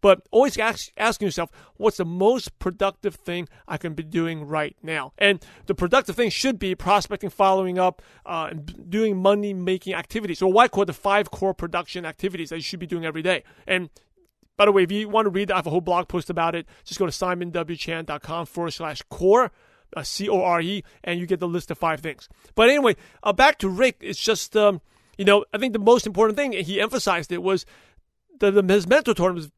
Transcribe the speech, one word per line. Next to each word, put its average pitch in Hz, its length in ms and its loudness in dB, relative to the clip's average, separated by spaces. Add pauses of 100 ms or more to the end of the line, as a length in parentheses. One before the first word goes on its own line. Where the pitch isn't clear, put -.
but 190 300 4
always 240 260 4
ask, 220 400 -6
asking 214 300 -2
yourself, 170 240 -6 (240)
"What's 208 220 0
the 185 80 -2
most 190 520 0
productive 190 560 -4
thing 175 340 -8 (200)
I 160 100 -8
can 160 160 -8
be 151 80 -10
doing 160 460 -4
right 151 340 -4
now?" 151 380 -8
And 202 260 2 (220)
the 196 80 0
productive 180 400 0
thing 233 160 0
should 262 260 -2
be 185 160 -4
prospecting, 196 560 -2
following 190 480 0
up, 185 240 0 (240)
uh, 165 240 -8
and 160 160 -12
b-, 175 80 -14 (160)
doing 208 320 0
money-making 190 720 0
activities, 175 480 -6
or 185 100 2
what 220 120 6
I 254 60 6
call 196 160 0
the 165 80 -6
five 202 360 0
core 196 240 -2
production 175 500 -8
activities 165 460 -6
that 165 60 -8
you 160 80 -10
should - 160 -10
be 175 80 -10
doing 165 180 -6
every 160 160 -6
day. 180 220 -2 (240)
And 180 240 -4 (680)
by 208 80 6
the 208 60 4
way, 196 120 4
if 175 80 -2
you 208 160 -4
want 214 200 0
to - 20 0
read, 196 220 -4
I 185 60 -2
have 175 100 -4
a - 20 -6
whole 170 120 0
blog 175 260 -2
post 180 240 -6
about 165 240 -2
it. 165 100 -8 (180)
Just - 160 -14
go 190 60 0
to 165 60 -4
simon 175 400 -6
w 165 260 -6
chan 165 280 -8
dot 147 180 -10
com 165 240 -8
forward 170 240 -6
slash 151 380 -10
core, 220 420 4 (440)
uh, 156 80 -8
C 196 260 -6
O 185 120 2
R 175 200 2
E, 185 220 -4 (200)
and 175 160 -4
you 180 60 -6
get 175 140 -2
the 175 80 -4
list 170 240 -6
of 151 60 -8
five 156 240 -2
things. 151 280 -12 (260)
But 226 140 6
anyway, 269 260 4 (280)
uh, 202 100 2
back 277 260 6
to 190 100 -2
Rick. 226 320 0
It's - 180 -8
just, - 360 -2
um, 202 260 4 (360)
you 202 80 -2
know, 202 280 6
I 214 40 -4
think 233 160 -2
the 220 60 0
most 233 260 6
important 214 320 2
thing, 277 160 -2
he 185 260 -4
emphasized 202 520 -2
it, 175 100 -4
was 185 240 0 (760)
the, 202 120 4
the, 202 100 6 (120)
his 196 140 2
mentor 247 260 4
taught 175 160 2
him 180 60 -4
was 156 220 -10